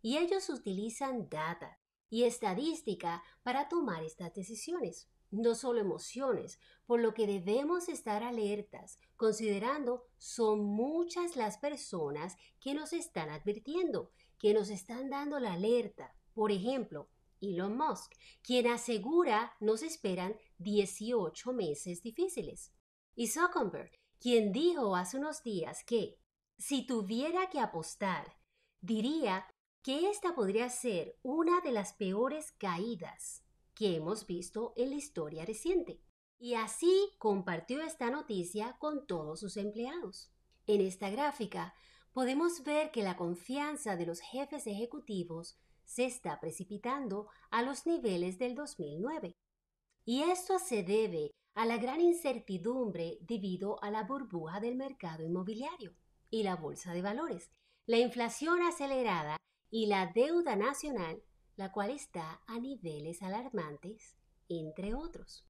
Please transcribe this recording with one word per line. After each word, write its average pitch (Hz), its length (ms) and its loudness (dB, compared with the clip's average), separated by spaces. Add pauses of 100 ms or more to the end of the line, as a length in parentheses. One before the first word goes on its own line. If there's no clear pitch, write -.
Y 233 140 2
ellos 349 320 2
utilizan 226 800 -4
data 156 500 -6 (300)
y 233 160 4
estadística 214 960 0 (200)
para 262 260 0
tomar 233 340 0
estas 160 300 -8
decisiones, 220 800 -6 (200)
no 226 240 4
solo 240 240 0
emociones, 196 800 -2 (280)
por 240 140 4
lo 220 120 4
que 220 140 2
debemos 247 640 2
estar 220 320 -2
alertas, 208 760 -4 (180)
considerando 226 920 2 (100)
son 214 480 2
muchas 330 720 0
las 214 220 -2
personas 170 760 -4 (220)
que 269 140 -4
nos 302 220 -4
están 175 340 -4
advirtiendo, 220 840 -2 (280)
que 208 160 6
nos 208 160 2
están 240 400 -6
dando 285 280 -2
la 226 140 0
alerta. 214 640 0 (160)
Por 214 180 4
ejemplo, 202 600 -2 (320)
Elon 196 340 0
Musk, 277 340 -2 (320)
quien 247 240 4
asegura 233 960 2
nos 220 220 2
esperan 190 520 -2 (220)
dieciocho 208 960 0
meses 175 500 -2
difíciles. 233 720 -4 (420)
Y 233 140 0
Zuckerberg, 330 640 0 (260)
quien 226 320 6
dijo 262 460 4
hace 185 220 -2
unos 294 240 -4
días 175 420 -4
que, - 340 0 (400)
"Si - 280 -2
tuviera 269 640 0
que 302 100 0
apostar, 175 800 -2 (420)
diría 220 680 0 (360)
que 302 280 2
esta 370 240 0
podría 220 340 2
ser 202 540 -2
una 330 380 4
de 311 120 0
las 202 220 0
peores 240 580 0
caídas 180 920 -4 (300)
que 190 220 4
hemos 175 300 -2
visto 185 500 -4
en 254 140 2
la 285 60 -2
historia 160 500 -6
reciente". 339 560 0 (360)
Y 240 160 -2
así 339 640 4
compartió 196 640 0
esta 285 280 -2
noticia 220 680 -2
con 294 280 -4
todos 160 340 -4
sus 202 160 -6
empleados. 220 760 -6 (360)
En 202 160 6
esta 190 260 0
gráfica 208 640 -2 (380)
podemos 277 500 2
ver 302 280 2
que 233 120 0
la 185 140 0
confianza 240 800 -2
de 170 80 0
los 247 160 -4
jefes 277 460 -6
ejecutivos 196 920 -6 (260)
se - 200 0
está 190 360 -4
precipitando 208 880 -4 (220)
a 233 120 2
los 262 240 -4
niveles 185 520 0
del 247 160 -2
dos 294 240 -8
mil 151 220 -6
nueve. 294 320 -4 (720)
Y 254 180 2
esto 359 360 2
se 233 240 0
debe 180 480 2 (240)
a 220 120 2
la 233 120 2
gran 254 220 0
incertidumbre 226 1200 2
debido 196 600 -2
a 202 80 -4
la 214 140 -2
burbuja 190 560 -4
del 240 160 -2
mercado 190 480 -6
inmobiliario 208 720 -4 (360)
y 220 120 2
la 185 140 2
bolsa 160 360 -6
de 175 100 -2
valores, 220 480 -4 (360)
la 226 120 6
inflación 240 640 4
acelerada 254 760 2 (320)
y 220 180 2
la 196 200 4
deuda 277 500 4
nacional, 226 680 -2 (340)
la 196 140 -4
cual 202 200 -2
está 165 560 -8
a 226 120 -8
niveles 175 640 -8
alarmantes, 190 960 -8 (320)
entre 170 460 -6
otros. 311 560 -10